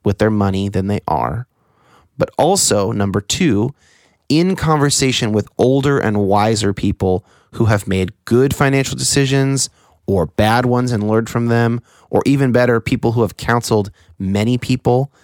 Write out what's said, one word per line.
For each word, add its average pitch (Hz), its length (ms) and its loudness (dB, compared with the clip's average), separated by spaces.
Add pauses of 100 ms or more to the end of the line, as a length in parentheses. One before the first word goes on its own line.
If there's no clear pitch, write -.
with 101 140 0
their 110 120 2
money 101 380 0
than 98 200 -2
they 101 180 -2
are, 67 400 -4 (720)
but - 180 -2
also, 113 560 0
number 101 280 -2
two, 123 540 -2 (540)
in 175 280 2
conversation 139 760 0
with 107 160 0 (100)
older 135 400 2
and 104 280 0
wiser 104 460 0
people 95 520 -2 (280)
who 117 140 0
have 107 200 0
made 95 260 -2 (120)
good 131 300 2
financial 135 420 0
decisions 135 720 0 (380)
or 92 200 0
bad 110 380 0
ones 123 280 0
and 104 160 -2
learned 113 200 0
from 117 180 -2
them, 117 340 0 (300)
or 104 140 2
even 135 280 2
better, 120 280 2
people 113 320 -2
who 117 100 0
have 98 140 -2
counseled 110 540 -2 (280)
many 101 380 0
people 127 540 -2 (140)